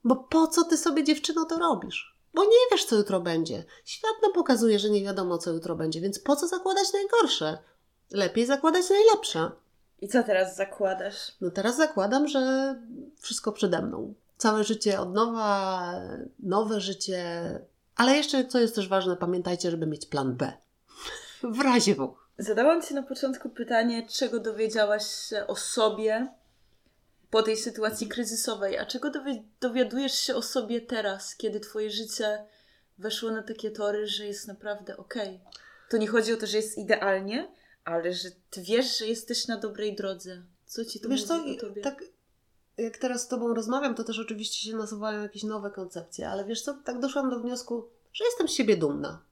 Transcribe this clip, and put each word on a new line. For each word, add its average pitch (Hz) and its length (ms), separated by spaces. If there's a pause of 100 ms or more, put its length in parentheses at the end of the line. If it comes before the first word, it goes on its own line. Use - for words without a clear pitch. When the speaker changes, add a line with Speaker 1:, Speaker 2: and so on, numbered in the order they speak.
Speaker 1:
Bo 247 120
po 320 320
co 330 160
ty 339 140
sobie, 311 260
dziewczyno, 311 420
to 330 140
robisz? - 580 (160)
Bo 359 100
nie 440 140 (140)
wiesz, - 140
co 226 100
jutro 202 240
będzie. 165 440 (220)
Świat - 260 (120)
nam 392 100
pokazuje, 233 460
że 208 100
nie 202 140
wiadomo, 190 340
co 170 140
jutro 165 240
będzie, 160 260
więc 196 180
po 285 160
co 330 120
zakładać 381 460
najgorsze? 392 640 (540)
Lepiej 202 340
zakładać 311 440
najlepsze. 403 600 (500)
Speaker 2:
I 202 60
co 240 160
teraz 185 320
zakładasz? 196 760 (100)
Speaker 1:
No 180 100
teraz 220 260
zakładam, 294 500
że 269 480 (440)
wszystko - 320
przede 175 300
mną. - 320 (240)
Całe 214 260
życie 208 360
od 180 140
nowa, 196 760 (480)
nowe 208 420
życie. 180 800 (360)
Ale 262 220
jeszcze, 285 280
co 254 140
jest 226 160
też 196 120
ważne, 185 300
pamiętajcie, 175 540
żeby 165 160
mieć 151 180
plan 131 300
B. 135 180 (920)
<laughs> - 0
W 233 160
razie 240 360
W. 131 200 (220)
Speaker 2:
Zadałam 240 440
ci - 120
na 277 100
początku 262 460
pytanie, 233 580
czego 233 320
dowiedziałaś 208 680
się - 400
o 196 80
sobie 220 720 (1080)
po 220 80
tej 220 140
sytuacji 220 500
kryzysowej, 226 680
a - 80
czego 277 240
dowi-, 269 340 (160)
dowiadujesz 254 540
się - 220
o 240 60
sobie 233 400
teraz, 202 540
kiedy 208 240
twoje 214 320
życie 214 540 (520)
weszło 220 340
na 220 120
takie 220 280
tory, 208 360
że 208 180
jest 202 220
naprawdę 208 500
okej? 190 420 (500)
To 233 80
nie 214 100
chodzi 226 260
o 220 40
to, 220 100
że 202 100
jest 214 200
idealnie, 202 760 (340)
ale 170 280
że 180 160 (200)
ty 190 120
wiesz, 226 380
że 220 60
jesteś 226 420
na 226 100
dobrej 208 380
drodze. 185 460 (240)
Co 233 200
ci - 140
to 233 100
Speaker 1:
Wiesz 269 200
Speaker 2:
mówi 311 280
Speaker 1:
co, 226 80
Speaker 2:
o 202 40
tobie? 202 120
Speaker 1:
tak 277 220 (760)
jak 226 200
teraz 247 240
z - 60
tobą 233 260
rozmawiam, 233 420
to 226 80
też 226 160
oczywiście 220 500
się 220 80
nasuwają 214 440
jakieś 208 220
nowe 208 280
koncepcje, 175 580
ale 196 160
wiesz 226 160
co, 285 120
tak 247 260
doszłam 269 300
do 240 100
wniosku, 240 500 (240)
że 214 120
jestem 320 220
z - 40
siebie 214 260
dumna. 147 440 (100)